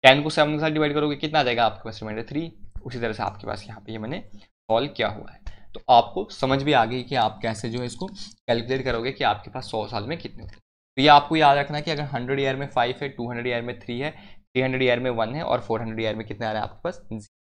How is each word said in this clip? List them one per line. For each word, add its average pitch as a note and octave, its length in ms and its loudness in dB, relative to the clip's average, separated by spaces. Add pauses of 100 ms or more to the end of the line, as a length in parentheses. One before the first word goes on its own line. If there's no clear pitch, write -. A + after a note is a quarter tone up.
टेन C#3 200 10
को D#3 60 0
सेवन D3+ 240 4
के D3 60 -2
साथ D#3 120 0
डिवाइड D3+ 220 2
करोगे D3 220 0
कितना D3+ 240 0
आ C#3+ 40 4
जाएगा A#2+ 220 2
आपके - 180 -2
पास A2 180 -10
रिमाइंडर, A2 220 -6
थ्री। D#3+ 280 -6 (320)
उसी B2 160 -8
तरह A2+ 140 -2
से A2 100 -6
आपके G2+ 240 -6
पास G#2 200 -8
यहाँ G#2 140 -16
पे A2 100 -14
ये A2 60 -8
मैंने B2 220 -6 (160)
सॉल्व - 540 -2
किया A2 200 -2
हुआ - 220 -10
है, - 80 -20 (340)
तो - 80 -10 (100)
आपको B2+ 400 6
समझ C3+ 320 0
भी D3 100 2
आ B2 120 6
गई B2 180 -4
कि B2 140 -6
आप A2 240 0
कैसे A2+ 280 -4
जो A#2+ 100 -4
है B2 60 -4
इसको D3+ 220 -8
कैलकुलेट B2+ 760 -4
करोगे A#2+ 260 0
कि C3 140 -6
आपके - 260 0
पास - 200 -10
सौ G#2+ 160 -2
साल G#2 200 -6
में E3 100 -6
कितने - 260 -14
होते - 120 -16
हैं। - 60 -20
तो - 400 -8
ये C#3+ 80 8
आपको D3 260 8
याद C#3+ 220 6
रखना D3 200 -2
है D3 60 -6
कि E3 80 -4
अगर D3 140 -4
हंड्रेड C3+ 340 -2
ईयर C3+ 160 0
में C#3 140 -6
फ़ाइव B2+ 320 0
है, C#3 80 -6
टू A#2+ 200 -8
हंड्रेड A#2+ 180 -6
ईयर A#2+ 140 -2
में A#2+ 180 -8
थ्री A#2+ 200 -6
है, D3 120 -4
थ्री - 500 -6
हंड्रेड C3 220 0
ईयर B2 160 4
में B2+ 120 -2
वन A2+ 240 -2
है D#3 80 -4
और A#2+ 180 0
फ़ोर A2+ 200 -2
हंड्रेड A2 200 -6
ईयर G#2+ 140 -2
में A2 120 -8
कितने G#2 180 -8
आ A2 60 -2
रहे G#2+ 100 -2
हैं G#2+ 80 -4
आपके - 140 -18
पास, - 200 -6
ज़ीरो। G#2+ 400 -12